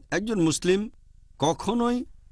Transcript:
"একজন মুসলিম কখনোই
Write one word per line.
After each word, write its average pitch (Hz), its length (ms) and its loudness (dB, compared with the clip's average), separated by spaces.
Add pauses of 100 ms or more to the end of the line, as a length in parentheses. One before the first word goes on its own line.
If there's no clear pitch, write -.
(100)
"একজন 208 300 -2
মুসলিম 180 500 2 (480)
কখনোই 233 680 0 (280)